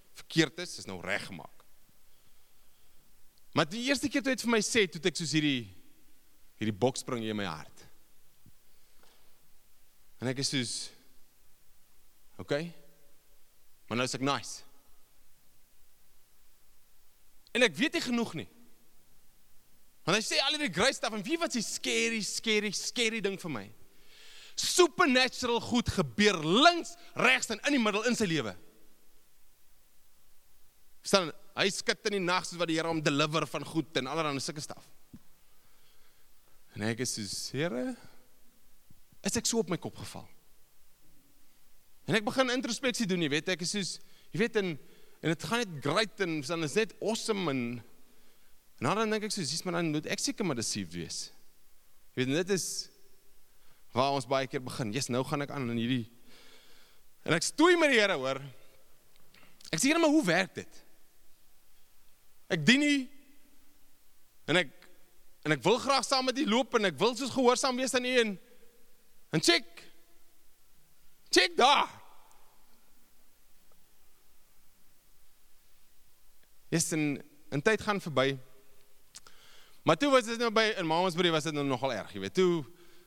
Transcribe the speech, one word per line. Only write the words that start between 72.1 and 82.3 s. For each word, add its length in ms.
Yes, 220
en, 300
en 120
tyd 200
gaan 180
verby. 380
Maar 140
toe 140
was 140
dit 140
nou 120
by, 280
in 80
Mamasbury 440
was 140
dit 100
nou 100
nogal 280
erg, 200
jy 80
weet, 140